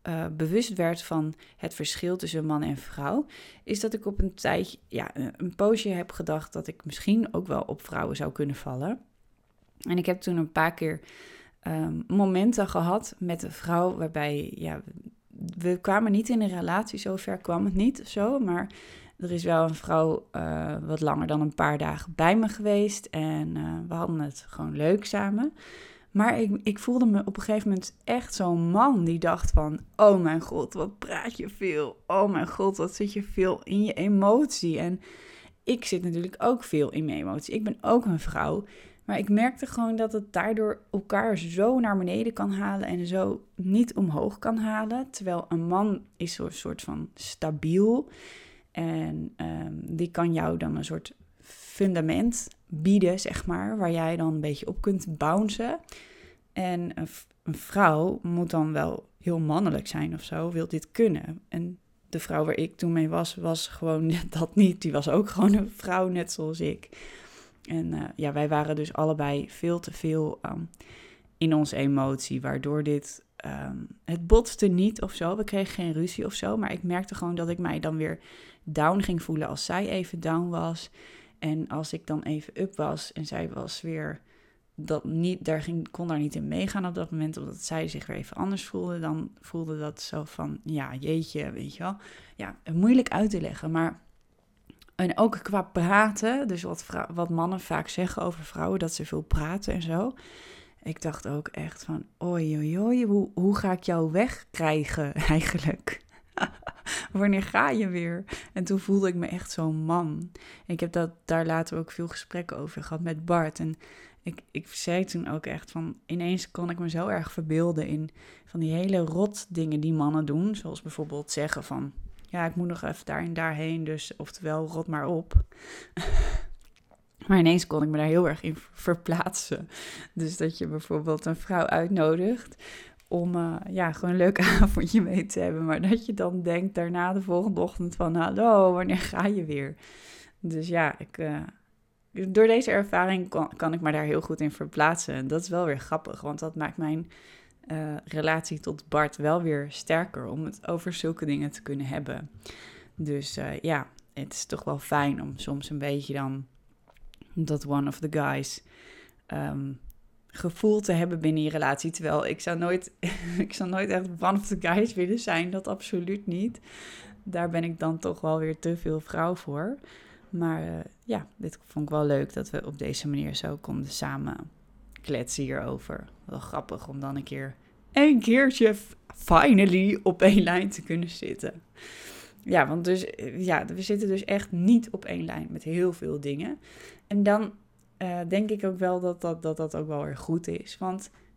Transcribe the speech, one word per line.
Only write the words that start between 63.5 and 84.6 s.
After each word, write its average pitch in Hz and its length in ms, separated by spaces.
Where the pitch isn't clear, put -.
gewoon 160 440
<laughs> 170 60
dat 160 260
niet. 190 260
Die 160 120
was 147 160
ook 202 200
gewoon 202 260
een 202 160
vrouw, 185 380
net 175 240
zoals 160 280
ik. - 280
En, 165 300
eh, 156 120
ja, 147 160
wij 147 160
waren 151 280
dus 151 160
allebei 151 580
veel 170 300
te - 120
veel, 156 500
ehm, - 180
in 160 160
onze 151 220
emotie, 135 640
waardoor 139 420
dit, 147 420
ehm, - 400
het 170 220
botste 220 400
niet 190 360
of 190 100
zo. 180 240
We 214 80
kregen 196 300
geen 170 180
ruzie 175 340
of 190 80
zo, 202 220
maar 214 160
ik 170 100
merkte 180 320
gewoon 175 200
dat 170 140
ik 175 100
mij 165 220
dan 160 160
weer 156 220
down 156 360
ging 175 220
voelen 156 260
als - 160
zij 185 240
even 180 320
down 170 280
was. 165 420
En 156 300
als 156 240
ik 160 140
dan 156 160
even 151 400
up 190 140
was 151 360
en 156 140
zij 165 220
was - 320
weer 156 400